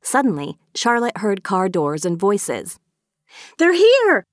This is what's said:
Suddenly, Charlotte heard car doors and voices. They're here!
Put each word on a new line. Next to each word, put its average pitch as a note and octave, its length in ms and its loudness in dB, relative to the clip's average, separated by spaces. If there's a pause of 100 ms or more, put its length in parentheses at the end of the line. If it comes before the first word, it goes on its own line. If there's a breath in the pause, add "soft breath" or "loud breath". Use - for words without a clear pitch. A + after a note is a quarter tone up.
Suddenly, D#3+ 560 -2 (180)
Charlotte A#3+ 420 -2
heard G3 260 -4
car F#3+ 260 -2
doors D#3 360 -4
and F3 120 -2
voices. F#3+ 640 -4 (760 loud breath)
They're E4+ 160 4
here! G4+ 600 4